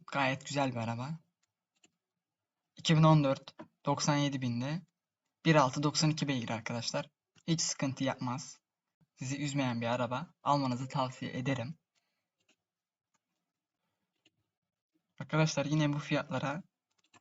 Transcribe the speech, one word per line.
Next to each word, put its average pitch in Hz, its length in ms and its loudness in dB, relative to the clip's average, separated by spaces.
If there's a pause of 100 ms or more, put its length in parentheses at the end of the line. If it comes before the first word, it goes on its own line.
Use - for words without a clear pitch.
(120)
Gayet 135 340 -2
güzel 139 260 0
bir 120 60 -6
araba. 117 420 -4 (1600)
İki 160 220 2
bin 156 60 8
on 156 200 8
dört, 139 320 -2 (300)
doksan 143 300 0
yedi 139 260 0
binde, 127 400 -4 (640)
bir 165 100 6
altı 143 280 4
doksan 151 260 4
iki 151 180 0
beygir 123 220 -2
arkadaşlar. 117 600 -4 (380)
Hiç 165 140 0
sıkıntı 135 420 -2
yapmaz. 127 560 -4 (560)
Sizi 139 280 -6
üzmeyen 135 380 -2
bir 117 60 -2
araba. 123 460 -4 (100)
Almanızı 135 440 0
tavsiye 127 500 -6
ederim. 127 400 -4 (3500)
Arkadaşlar 156 460 2
yine 147 280 2
bu 147 60 -2
fiyatlara 143 640 -4 (580)